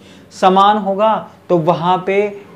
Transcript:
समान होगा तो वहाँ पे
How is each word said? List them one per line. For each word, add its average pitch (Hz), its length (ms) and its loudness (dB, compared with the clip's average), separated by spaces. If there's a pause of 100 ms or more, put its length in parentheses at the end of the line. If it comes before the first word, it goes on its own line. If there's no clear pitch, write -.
(400)
समान 196 360 4
होगा 196 520 -2 (200)
तो 175 100 2
वहाँ 170 480 -2
पे 202 220 0 (280)